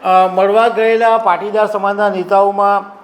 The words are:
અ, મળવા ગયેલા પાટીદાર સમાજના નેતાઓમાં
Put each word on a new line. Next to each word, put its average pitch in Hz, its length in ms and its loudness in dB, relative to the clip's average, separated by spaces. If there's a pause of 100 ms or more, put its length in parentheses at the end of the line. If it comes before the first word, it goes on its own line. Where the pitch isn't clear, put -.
અ, 190 40 -2 (260)
મળવા 202 340 2
ગયેલા 226 500 0
પાટીદાર 208 480 -2
સમાજના 202 420 -2
નેતાઓમાં 202 960 -2